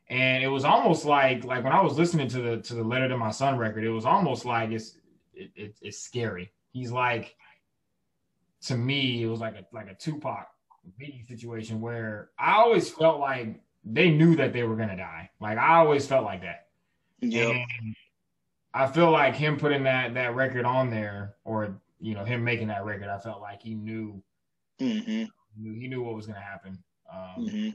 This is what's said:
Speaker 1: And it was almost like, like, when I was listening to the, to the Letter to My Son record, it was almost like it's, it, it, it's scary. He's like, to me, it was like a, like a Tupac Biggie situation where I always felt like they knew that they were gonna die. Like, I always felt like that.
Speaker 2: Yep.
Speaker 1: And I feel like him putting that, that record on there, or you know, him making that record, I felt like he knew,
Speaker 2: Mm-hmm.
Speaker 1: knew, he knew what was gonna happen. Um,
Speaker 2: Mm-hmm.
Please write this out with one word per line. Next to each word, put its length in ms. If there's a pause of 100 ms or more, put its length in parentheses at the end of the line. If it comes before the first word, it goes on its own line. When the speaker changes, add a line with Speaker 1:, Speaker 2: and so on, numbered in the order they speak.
(100)
Speaker 1:
And 340
it 20
was 180
almost 400
like, 380
like, 220
when 80
I 100
was 160
listening 300
to 120
the, 180
to 180
the 80
Letter 240
to 80
My 160
Son 260
record, 240
it 80
was 140
almost 400
like 260
it's, 260 (380)
it, 220
it, 260
it's 160
scary. 540 (180)
He's 220
like, 420 (1300)
to 100
me, 480
it 20
was 140
like 160
a, 160
like 180
a 60
Tupac 500 (540)
Biggie 260
situation 540
where 580
I 200
always 300
felt 300
like 420 (240)
they 260
knew 260
that 160
they 100
were 140
gonna 200
die. 340 (100)
Like, 180
I 200
always 280
felt 180
like 180
that. 260 (540)
Speaker 2:
Yep. 280
Speaker 1:
And 460 (760)
I 140
feel 240
like 240
him 220
putting 260
that, 320
that 220
record 280
on 260
there, 440 (100)
or 360 (200)
you 140
know, 100
him 180
making 260
that 160
record, 240
I 100
felt 220
like 220
he 120
knew, 480 (580)
Speaker 2:
Mm-hmm. 440 (380)
Speaker 1:
knew, 120
he 140
knew 140
what 120
was 120
gonna 140
happen. 420 (300)
Um, 320
Speaker 2:
Mm-hmm. 300